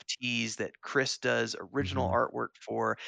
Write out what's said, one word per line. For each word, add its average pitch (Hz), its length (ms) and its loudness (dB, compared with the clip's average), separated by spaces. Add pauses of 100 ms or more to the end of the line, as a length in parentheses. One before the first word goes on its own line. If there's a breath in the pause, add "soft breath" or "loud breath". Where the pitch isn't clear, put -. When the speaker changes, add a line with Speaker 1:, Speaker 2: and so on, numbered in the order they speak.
Speaker 1:
Ts 117 500 -2
that - 260 -4
Chris - 360 2
does 117 380 2 (180)
original 131 340 0
Speaker 2:
Mm-hmm. - 60 2
Speaker 1:
artwork 120 460 0
for, 113 480 0